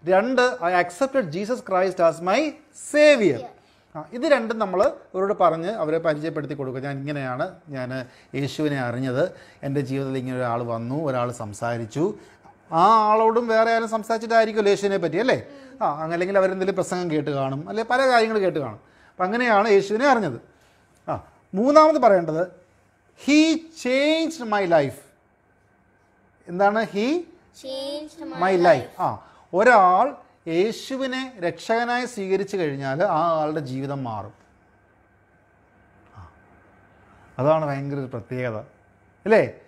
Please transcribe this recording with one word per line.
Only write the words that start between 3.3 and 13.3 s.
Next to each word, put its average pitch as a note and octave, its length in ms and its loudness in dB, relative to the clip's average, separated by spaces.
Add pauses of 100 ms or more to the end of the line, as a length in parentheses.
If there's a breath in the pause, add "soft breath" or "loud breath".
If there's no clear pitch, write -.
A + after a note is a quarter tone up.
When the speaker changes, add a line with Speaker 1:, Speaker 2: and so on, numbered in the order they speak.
Speaker 1:
ആ, D3+ 160 -12
ഇത് A#3+ 100 -8
രണ്ടും A#3 360 0
നമ്മൾ F#3+ 280 -2
അവരോട് G3 460 -4
പറഞ്ഞ് E3 380 0
അവരെ E3 280 -4
പരിചയപ്പെടുത്തി D3+ 560 -4
കൊടുക്കുക. C3 280 -8
"ഞാൻ C#3 160 -8
ഇങ്ങനെയാണ്, C#3+ 600 -8 (100)
ഞാൻ C3 380 -10 (280 soft breath)
യേശുവിനെ C#3+ 460 -4
അറിഞ്ഞത്, C3 520 -4 (300 soft breath)
എൻ്റെ C#3+ 180 -4
ജീവിതത്തിൽ C3+ 380 -4
ഇങ്ങനെ B2+ 180 -8
ഒരാൾ A#2+ 260 -2
വന്നു, A#2+ 420 -6
ഒരാൾ B2 280 -2
സംസാരിച്ചു." A#2 840 -6 (540 loud breath)
ആ E3 140 4
ആളോടും A3 600 4